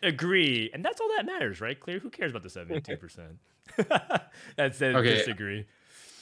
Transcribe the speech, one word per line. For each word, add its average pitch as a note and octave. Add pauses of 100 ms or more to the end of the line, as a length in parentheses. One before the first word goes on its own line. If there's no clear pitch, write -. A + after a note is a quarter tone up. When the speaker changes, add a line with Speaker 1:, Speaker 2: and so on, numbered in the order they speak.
Speaker 1:
agree, D3+
and F3+
that's A4+
all A4
that D4+
matters, F4+
right, B2
Clear? F3+
Who A#3
cares E3
about G#2+
the F#2
seventy-two F#2
percent E2 (400)
<laughs> - (800)
that C3+
said C3
Speaker 2:
Okay. A#2
Speaker 1:
disagree? G#2 (560)